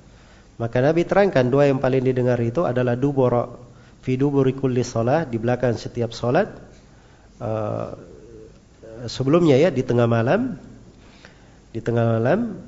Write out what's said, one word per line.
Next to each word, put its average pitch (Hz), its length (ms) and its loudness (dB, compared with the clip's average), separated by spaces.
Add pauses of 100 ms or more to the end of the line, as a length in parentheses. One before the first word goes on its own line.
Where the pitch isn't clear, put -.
(600)
Maka 117 160 -2
Nabi 160 320 2
terangkan 175 400 2
doa 139 160 4
yang 135 160 2
paling 131 240 0
didengar 123 360 2
itu 117 240 -2
adalah 123 340 0
dubura, 123 480 0 (540)
fi 131 160 -2
duburi 135 400 0
kulli 131 260 -2
shalah, 127 460 -2
di 117 80 -4
belakang 120 400 -2
setiap 117 340 -8
salat. 139 380 -2 (880)
Eh, 110 500 -6 (1160)
sebelumnya 143 500 2
ya, 156 140 4
di 131 160 -2
tengah 120 240 2
malam, 156 480 0 (1120)
di 110 80 -10
tengah 117 400 0
malam 185 480 0